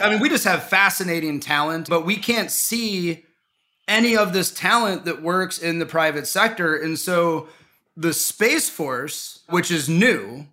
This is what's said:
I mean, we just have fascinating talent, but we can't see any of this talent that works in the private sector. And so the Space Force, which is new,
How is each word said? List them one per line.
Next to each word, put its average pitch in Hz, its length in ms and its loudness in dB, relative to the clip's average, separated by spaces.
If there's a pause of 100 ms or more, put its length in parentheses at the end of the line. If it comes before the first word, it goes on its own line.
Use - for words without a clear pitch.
I 208 100 4
mean, 214 100 2
we 285 80 2
just 311 160 0
have 170 200 0
fascinating 175 760 0
talent, 151 480 -2
but 165 160 0
we 202 120 0
can't 220 340 -2
see 190 760 -2 (640)
any 226 280 4
of 202 160 2
this 180 200 0
talent 196 520 2
that 156 160 -4
works 180 380 -2
in 165 220 -2
the 160 60 -2
private 156 420 0
sector. 190 480 0
And 156 200 -4
so 170 520 0 (480)
the 160 180 0
Space - 560 0
Force, 135 800 -8
which 170 240 0
is 147 160 0
new, 147 640 2